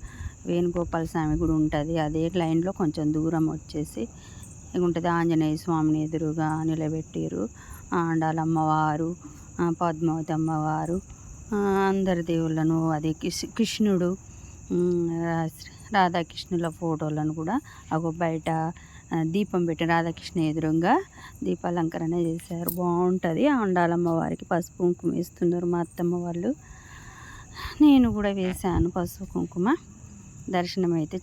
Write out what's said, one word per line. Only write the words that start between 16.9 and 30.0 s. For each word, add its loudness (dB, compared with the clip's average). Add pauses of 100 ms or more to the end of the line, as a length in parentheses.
కూడా -2 (320)
అగో 0
బయట, -2 (640)
ఆ, 2
దీపం 0
పెట్టి 0
రాధాకృష్ణ 0
ఎదురుగా 2 (400)
దీపాలంకరణ -2
చేశారు. -2
బాగుంటుంది. 2
ఆండాలమ్మ 2
వారికి -2
పసుపు -4
కుంకుమ 0
వేస్తున్నారు -2
మా 0
అత్తమ్మ -2
వాళ్ళు. -4 (1300)
నేను 10
కూడా 2
వేశాను 2
పసుపు -4
కుంకుమ. 0 (720)